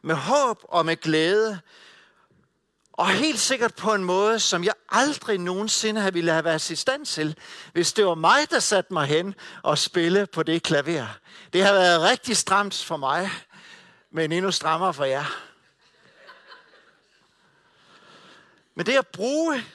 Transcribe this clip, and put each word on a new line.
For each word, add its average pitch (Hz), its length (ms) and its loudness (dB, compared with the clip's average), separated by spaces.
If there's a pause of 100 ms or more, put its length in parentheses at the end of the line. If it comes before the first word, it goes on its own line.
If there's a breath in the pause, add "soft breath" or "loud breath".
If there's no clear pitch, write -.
med 156 120 -2
håb 226 500 0
og 165 220 0
med 165 100 -2
glæde, 180 640 0 (1300 soft breath)
og 175 160 0
helt 226 300 0
sikkert 240 360 0
på 214 200 0
en 196 100 0
måde, 202 360 0
som 175 240 -2
jeg 208 100 0 (140)
aldrig 240 500 0
nogensinde 208 600 -2
havde 190 120 0
ville 170 200 0
have 160 120 0
været 160 260 -2
i 160 60 -6
stand 277 300 -4
til, 156 320 -4 (340 loud breath)
hvis 170 200 0
det 208 140 4
var 175 80 2
mig, 208 360 4
der 302 80 2
satte 190 340 0
mig 151 140 0
hen 170 280 -2 (280 loud breath)
og 147 160 0
spille 180 480 0
på 165 160 -6
det 160 200 0
klaver. 143 440 -2 (460 loud breath)
Det 185 120 4
har 202 80 6
været 180 380 4
rigtig 247 260 0
stramt 196 380 0
for - 220 -6
mig, 147 340 -2 (800 loud breath)
men 160 220 -2
endnu 185 180 0
strammere 165 440 -2
for 139 100 -4
jer. 139 400 -4 (3250 loud breath)
Men 165 120 -4
det 262 120 4
at 254 80 0
bruge 277 580 -2 (100)